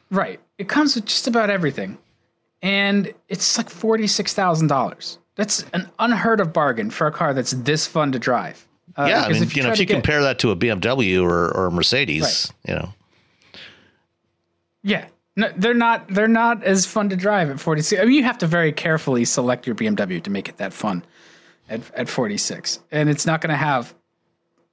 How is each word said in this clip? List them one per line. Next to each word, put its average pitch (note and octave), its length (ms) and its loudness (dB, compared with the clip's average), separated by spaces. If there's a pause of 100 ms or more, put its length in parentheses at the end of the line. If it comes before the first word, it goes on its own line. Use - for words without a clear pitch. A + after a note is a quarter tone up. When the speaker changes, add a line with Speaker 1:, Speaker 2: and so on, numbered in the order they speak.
(100)
Speaker 1:
right, E3 300 -2 (160)
it G3 140 -8
comes D4 240 2
with A3 100 -4
just - 220 -4
about A3+ 240 2
everything. C3+ 480 -2 (640)
And G3 500 2 (160)
it's, - 300 -2
like, A3+ 100 -4
forty-six A3 640 0
thousand E3 360 2
dollars. B2+ 500 -2 (160)
That's - 400 -4
an - 240 -6
unheard A3+ 420 2
of E3 140 0
bargain B2 340 0
for D#3 180 -2
a D3+ 60 0
car D3 220 -2
that's B2+ 160 -2
this C#3 360 0
fun D3 260 0
to B2+ 60 -2
drive. A2+ 480 -4 (300)
Uh, C#3+ 100 0
Speaker 2:
Yeah, G3+ 120 2
I A3+ 100 0
Speaker 1:
because D#3+ 60 2
Speaker 2:
mean, - 80 2
Speaker 1:
if - 120 0
you C#3 60 0
Speaker 2:
you C3 40 0
know, B2 40 2
Speaker 1:
try - 40 2
Speaker 2:
if - 40 2
Speaker 1:
to - 60 4
Speaker 2:
you - 40 0
Speaker 1:
get G3+ 100 2
Speaker 2:
compare D3 260 2
that C3+ 160 0
to A#2+ 120 2
a F#2 60 0
B A2+ 140 0
M G2 100 -2
W G2+ 420 2
or, F2 320 2
or F#2 120 0
a F2 40 0
Mercedes, E2+ 520 0
Speaker 1:
Right. - 480 -4
Speaker 2:
you E2+ 100 -4
know. F2 140 -10 (1900)
Speaker 1:
Yeah. G3 240 -2 (300)
No, G#3 200 0
they're A3+ 180 2
not, A#3 340 2
they're G3+ 200 2
not A3+ 340 4
as F#3+ 240 2
fun G#3 240 0
to F#3+ 60 -2
drive F#3 340 2
at C3+ 100 -8
forty-six. D#3+ 400 0
I G3+ 40 4
mean, B3 100 6
you D4 80 4
have A#3+ 160 0
to F3 80 -2
very D#3+ 260 2
carefully D3 540 0
select B2 400 0
your A#2 80 -2
B A2 120 -2
M G#2 100 0
W F#2 240 -2
to G2+ 100 -8
make G2 180 -6
it - 100 -18
that F#2+ 140 -8
fun F#2 320 -4 (640)
at, A2+ 140 -10 (100)
at A#2 160 -6
forty-six. G#2 720 -4 (120)
And D3+ 200 2
it's D3 160 0
not D#3+ 160 0
gonna D#3+ 140 -2
have C3+ 380 -2 (800)